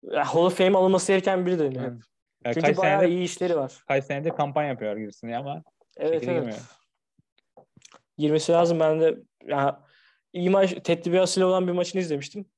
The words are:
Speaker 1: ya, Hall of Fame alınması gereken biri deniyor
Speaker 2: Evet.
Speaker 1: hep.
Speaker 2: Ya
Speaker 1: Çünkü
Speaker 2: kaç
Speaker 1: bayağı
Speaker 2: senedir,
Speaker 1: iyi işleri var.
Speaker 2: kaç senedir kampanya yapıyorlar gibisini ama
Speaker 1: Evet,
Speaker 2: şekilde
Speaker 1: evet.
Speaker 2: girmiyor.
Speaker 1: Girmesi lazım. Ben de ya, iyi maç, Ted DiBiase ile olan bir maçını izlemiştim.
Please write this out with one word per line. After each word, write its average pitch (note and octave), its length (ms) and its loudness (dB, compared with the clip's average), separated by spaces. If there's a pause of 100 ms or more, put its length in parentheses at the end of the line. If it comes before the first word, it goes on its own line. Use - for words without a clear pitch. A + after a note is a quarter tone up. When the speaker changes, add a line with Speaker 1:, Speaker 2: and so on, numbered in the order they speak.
Speaker 1:
ya, D3 220 -2
Hall E3 200 2
of F3+ 140 2
Fame F#3+ 200 4
alınması F#3+ 340 2
gereken F#3 340 0
biri F3+ 120 0
deniyor C3 260 -2
Speaker 2:
Evet. B2 80 -8
Speaker 1:
hep. A#2 100 -18 (440)
Speaker 2:
Ya A#2+ 80 -2
Speaker 1:
Çünkü D#3 120 0
Speaker 2:
kaç D3+ 120 2
Speaker 1:
bayağı F#3+ 220 2
Speaker 2:
senedir, F3 160 2
Speaker 1:
iyi F3+ 80 -2
işleri F3 320 -2
var. C3+ 320 -6
Speaker 2:
kaç C#3 160 0
senedir D3 260 -4
kampanya D3 380 -2
yapıyorlar G#2+ 320 -6
gibisini A#2 360 -10
ama C#3+ 260 -10 (340)
Speaker 1:
Evet, D#3 180 -2
Speaker 2:
şekilde D#3 180 -4
Speaker 1:
evet. E3 100 0
Speaker 2:
girmiyor. - 360 -12 (1400)
Speaker 1:
Girmesi D3+ 340 2
lazım. E3+ 280 4
Ben D#3 200 2
de D#3+ 180 2 (280)
ya, C#3 360 -2 (500)
iyi F3+ 180 -2
maç, G3 240 4 (100)
Ted E3+ 200 -2
DiBiase F3+ 360 2
ile F#3 40 4
olan F#3 220 2
bir F3 60 -2
maçını F3+ 300 -2
izlemiştim. D#3+ 440 -6 (120)